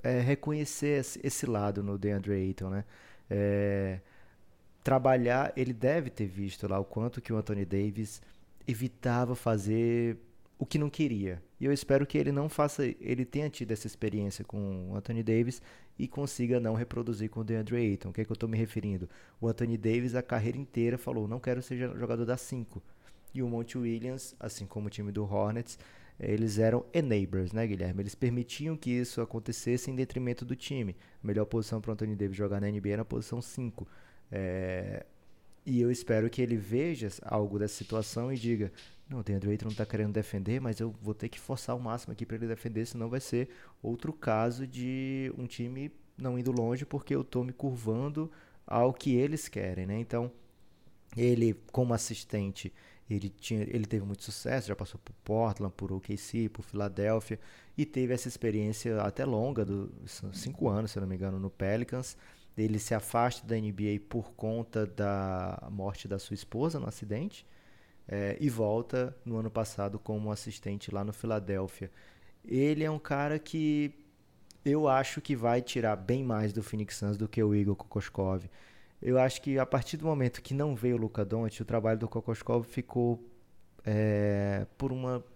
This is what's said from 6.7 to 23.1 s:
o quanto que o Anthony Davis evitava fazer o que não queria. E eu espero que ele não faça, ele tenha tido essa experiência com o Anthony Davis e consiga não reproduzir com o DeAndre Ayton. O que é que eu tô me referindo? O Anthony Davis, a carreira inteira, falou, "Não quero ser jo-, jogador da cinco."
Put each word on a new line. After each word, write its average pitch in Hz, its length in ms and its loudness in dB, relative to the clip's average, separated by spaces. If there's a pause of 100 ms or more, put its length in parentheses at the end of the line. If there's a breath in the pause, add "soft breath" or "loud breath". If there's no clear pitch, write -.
o 98 60 0
quanto 117 380 -4
que - 100 -4
o 110 40 2
Anthony 104 280 0
Davis 101 560 0 (480 loud breath)
evitava 123 680 0
fazer 117 840 2 (400)
o 135 80 0
que - 120 0
não 147 120 2
queria. 98 520 0 (160)
E 127 60 -2
eu 139 80 4
espero 139 340 4
que 147 120 0
ele 143 120 4
não 143 180 2
faça, 147 360 2 (160)
ele 127 240 0
tenha 147 240 -2
tido 117 240 -4
essa 110 140 -4
experiência 104 580 -2
com 95 460 -4
o 101 60 -4
Anthony 113 260 -2
Davis 113 400 4 (360 loud breath)
e 135 80 0
consiga 123 540 0
não 110 140 0
reproduzir 117 560 -2
com 117 100 -6
o 110 40 -2
DeAndre 110 320 0
Ayton. 101 340 2
O - 20 -10
que - 80 -4
é 110 40 0
que - 60 -6
eu 110 60 -2
tô 117 100 -2
me 110 120 0
referindo? 101 500 -2 (320 loud breath)
O 113 80 2
Anthony 113 300 0
Davis, 117 360 2
a 123 80 0
carreira 120 360 0
inteira, 120 400 2
falou, 117 280 -2
"Não 117 140 -4
quero 127 220 0
ser 127 160 -4
jo-, 123 200 -2
jogador 117 280 0
da 123 100 0
cinco." 120 460 -8 (500 soft breath)